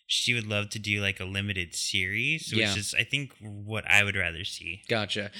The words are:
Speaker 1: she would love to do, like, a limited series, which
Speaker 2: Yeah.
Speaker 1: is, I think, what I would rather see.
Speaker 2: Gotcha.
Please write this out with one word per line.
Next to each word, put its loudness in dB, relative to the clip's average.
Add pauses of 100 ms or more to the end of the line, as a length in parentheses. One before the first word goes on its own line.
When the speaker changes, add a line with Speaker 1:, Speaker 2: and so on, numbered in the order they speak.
Speaker 1:
she 2
would -2
love 0
to -6
do, 0
like, 0
a -4
limited -2
series, 0
which 2
Speaker 2:
Yeah. 4
Speaker 1:
is, -2
I -4
think, -4
what -6
I 8
would 0
rather -2
see. -8
Speaker 2:
Gotcha. 0